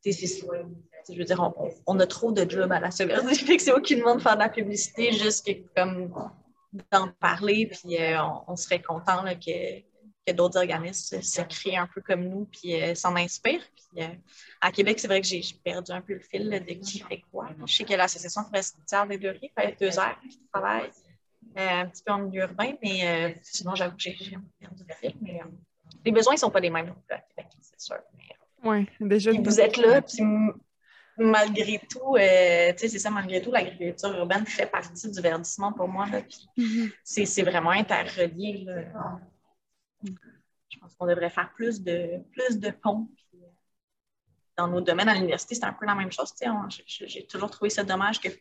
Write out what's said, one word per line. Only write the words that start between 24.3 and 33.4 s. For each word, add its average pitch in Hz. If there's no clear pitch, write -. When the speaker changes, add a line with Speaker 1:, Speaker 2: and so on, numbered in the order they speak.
Speaker 1:
perdu 185
le 160
fil. -
Mais, 175
euh, -
les 226
besoins, 226
ils 302
sont 247
pas 190
les 175
mêmes 165
non 180
plus -
à -
Québec, -
c'est -
sûr. -
Mais, -
euh, 220
Speaker 2:
Ouais, 208
déjà, 208
Speaker 1:
puis 214
vous 208
êtes 220
là, 240
puis 233
m-, 214
malgré 214
tout, 262
euh, 180
tu 175
sais, 226
c'est 214
ça, 208
malgré 190